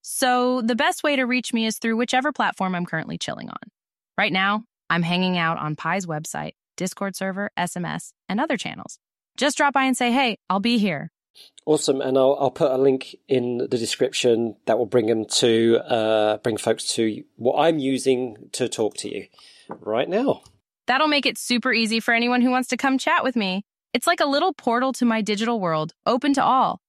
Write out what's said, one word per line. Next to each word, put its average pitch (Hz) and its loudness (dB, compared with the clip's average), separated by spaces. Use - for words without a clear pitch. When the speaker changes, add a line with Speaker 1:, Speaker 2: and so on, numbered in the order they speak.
Speaker 1:
So 254 0
the 226 0
best 320 0
way 294 2
to 262 0
reach 240 -2
me 226 0
is 220 -4
through 226 -2
whichever 254 0
platform 190 -2
I'm 175 -4
currently 165 -6
chilling - -8
on. - -16
Right 190 0
now, 202 0
I'm 170 2
hanging 180 0
out 165 0
on 151 -6
Pi's 180 -4
website, 156 -8
Discord 190 -6
server, 190 -6
S 180 -4
M 180 -6
S, 160 -8
and 190 -2
other 294 -2
channels. - -12
Just 285 0
drop 285 2
by 269 4
and 262 2
say, 240 0
"Hey, 247 0
I'll 190 0
be 233 2
here." 165 -2
Speaker 2:
Awesome. 151 2
And 131 0
I'll, 135 6
I'll 135 2
put 156 0
a 131 0
link 135 2
in 123 0
the 127 -2
description 117 0
that 113 2
will 123 0
bring 110 2
them 110 0
to, 117 4
uh, 110 2
bring 113 -2
folks - -2
to 113 -2
what 120 0
I'm 156 2
using 127 0
to 123 -2
talk 107 -2
to 107 -10
you 98 -10
right 113 -4
now. 214 -2
Speaker 1:
That'll 262 2
make 285 0
it 240 -2
super 240 -2
easy 226 0
for 233 0
anyone 240 2
who 247 4
wants 254 0
to 247 -4
come 269 0
chat 311 0
with 262 -2
me. 196 -2
It's - -2
like 339 2
a 320 4
little 294 2
portal 247 0
to - 0
my 226 2
digital 220 -2
world, 160 -2
open 269 2
to 269 2
all. 233 2